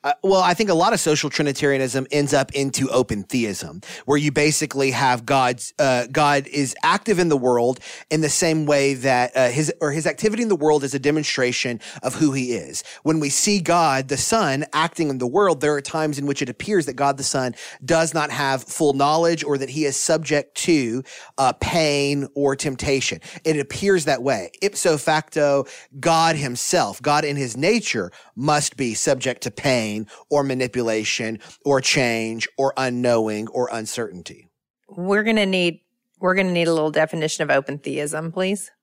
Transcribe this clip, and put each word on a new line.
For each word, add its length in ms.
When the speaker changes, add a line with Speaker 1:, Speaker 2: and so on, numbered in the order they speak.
Speaker 1:
Uh, 100
well, 180
I 140
think 160
a 20
lot 200
of 60
social 300
Trinitarianism 840
ends 220
up 200
into 360
open 320
theism, 600
where 120
you 140
basically 580
have 380
God's, 500
uh, 340
God 360
is 340
active 380
in 100
the 80
world 420
in 120
the 80
same 360
way 300
that, 420
uh, 120
his, 300
or 120
his 160
activity 340
in 80
the 60
world 280
is 120
a 40
demonstration 800
of 140
who 160
he 220
is. 300
When 160
we 100
see 300
God, 480
the 100
Son, 560
acting 380
in 80
the 80
world, 340
there 140
are 60
times 360
in 80
which 160
it 80
appears 380
that 80
God, 220
the 60
Son, 300
does 260
not 200
have 320
full 300
knowledge 500
or 160
that 100
he 160
is 120
subject 680
to, 400
uh, 240
pain 720
or 220
temptation. 640
It 160
appears 460
that 180
way. 260
Ipso 340
facto, 680
God 380
himself, 680
God 200
in 120
his 200
nature, 560
must 420
be 180
subject 480
to 80
pain 400
or 120
manipulation 960
or 160
change 640
or 200
unknowing 720
or 240
uncertainty. 720
Speaker 2:
We're 360
gonna 220
need, 360
we're 160
gonna 200
need 160
a 40
little 180
definition 520
of 80
open 260
theism, 540
please. 400